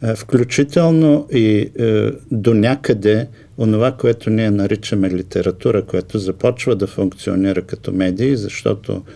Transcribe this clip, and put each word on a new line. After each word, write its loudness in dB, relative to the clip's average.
а, -2
включително 2
и, 2
е, 0
до 2
някъде 2
онова, 2
което -2
ние 2
наричаме 0
литература, -2
което -4
започва -2
да -2
функционира -2
като -10
медии, 0
защото -4